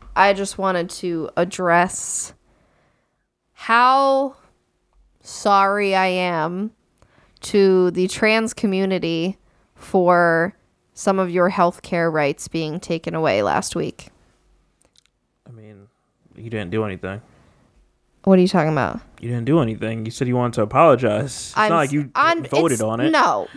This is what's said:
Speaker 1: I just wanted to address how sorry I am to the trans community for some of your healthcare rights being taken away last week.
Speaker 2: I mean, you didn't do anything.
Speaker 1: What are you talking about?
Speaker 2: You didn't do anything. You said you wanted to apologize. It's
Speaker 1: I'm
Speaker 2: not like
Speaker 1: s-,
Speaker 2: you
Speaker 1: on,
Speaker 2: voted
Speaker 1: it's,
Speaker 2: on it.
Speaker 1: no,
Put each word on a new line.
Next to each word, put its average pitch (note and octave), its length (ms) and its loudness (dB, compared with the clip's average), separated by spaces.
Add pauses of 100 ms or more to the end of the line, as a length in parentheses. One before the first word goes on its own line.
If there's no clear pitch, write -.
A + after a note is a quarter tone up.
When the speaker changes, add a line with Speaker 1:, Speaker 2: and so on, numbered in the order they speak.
(160)
Speaker 1:
I G3 160 4
just G3 240 -4
wanted F#3 340 -2
to E3+ 460 -6
address F3+ 960 -2 (1200)
how C4+ 840 2 (840)
sorry G3 720 2
I F#3+ 120 2
am F3+ 640 -2 (720)
to F#3+ 480 4
the F3+ 180 -2
trans A3 460 0
community F#3 840 -2 (360)
for F3 800 2 (380)
some F#3+ 240 -2
of F3+ 120 -2
your F3 200 2
healthcare F3 640 -2
rights D3+ 360 -2
being D#3+ 320 -6
taken E3 340 -6
away C#3+ 280 2
last F#2+ 340 -2
week. - 320 -8 (1400)
Speaker 2:
I - 40 -20
mean, G#2+ 380 -20 (480)
you A2+ 140 -14
didn't G#2+ 200 -6
do A2 140 -2
anything. F#2+ 360 -8 (1040)
Speaker 1:
What F#3+ 140 6
are F#3 40 6
you F3+ 60 2
talking D#3 240 0
about? C3+ 280 -2 (200)
Speaker 2:
You A#2 80 -10
didn't A#2+ 160 -6
do D3+ 160 2
anything. A2 460 -4
You A2 40 -8
said B2 180 -6
you B2 80 0
wanted B2 180 -2
to A#2 80 -2
apologize. B2 640 2
It's - 300 -12
Speaker 1:
I'm G#3+ 140 2
Speaker 2:
not E3 60 2
like D3+ 140 2
Speaker 1:
s-, - 20 -4
Speaker 2:
you D3 220 -4
Speaker 1:
on, E4 300 0
Speaker 2:
voted D#3+ 280 2
Speaker 1:
it's, A2+ 100 -2
Speaker 2:
on A2 180 -2
it. D#4+ 100 2
Speaker 1:
no, G3 460 2